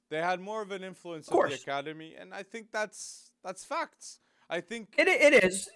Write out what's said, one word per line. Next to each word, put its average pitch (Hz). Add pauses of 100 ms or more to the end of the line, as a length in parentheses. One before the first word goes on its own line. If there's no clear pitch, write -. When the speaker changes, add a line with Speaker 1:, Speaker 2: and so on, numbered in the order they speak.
Speaker 1:
They 151
had 180
more 208
of 196
an 185
influence 170
Speaker 2:
Of -
Speaker 1:
on -
the 175
Speaker 2:
course. 135
Speaker 1:
academy, 156
and 185
I 196
think 214
that's, - (120)
that's 185
facts. - (280)
I 170
think 226
Speaker 2:
It, 339
it 285
is. 185